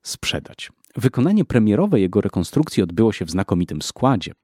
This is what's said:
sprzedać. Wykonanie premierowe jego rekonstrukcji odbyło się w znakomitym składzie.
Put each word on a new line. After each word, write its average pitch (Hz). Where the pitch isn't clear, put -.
sprzedać. -
Wykonanie 135
premierowe 117
jego 95
rekonstrukcji 101
odbyło 87
się 98
w 82
znakomitym 87
składzie. -